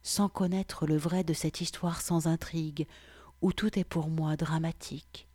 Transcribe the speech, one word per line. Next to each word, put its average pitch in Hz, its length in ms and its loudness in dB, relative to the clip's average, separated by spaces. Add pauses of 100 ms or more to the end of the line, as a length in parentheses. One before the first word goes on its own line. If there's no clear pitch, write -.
sans 202 220 2
connaître 190 580 0
le 156 100 4
vrai 170 280 2
de 160 80 0
cette - 280 -2
histoire 170 400 -2
sans 165 280 2
intrigue, 160 580 -2 (560)
où 185 100 4
tout - 240 0
est 185 80 2
pour 156 240 -2
moi 156 280 0
dramatique 160 1000 -4